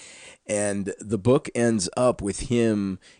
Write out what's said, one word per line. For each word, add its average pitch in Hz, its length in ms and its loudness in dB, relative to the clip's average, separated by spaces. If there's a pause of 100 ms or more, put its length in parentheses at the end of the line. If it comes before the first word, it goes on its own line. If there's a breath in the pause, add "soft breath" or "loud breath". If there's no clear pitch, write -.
(460 loud breath)
And 101 520 -2
the 107 200 -4
book 120 360 2
ends 117 420 2
up 123 260 2
with 98 260 -4
him 107 500 0 (220 soft breath)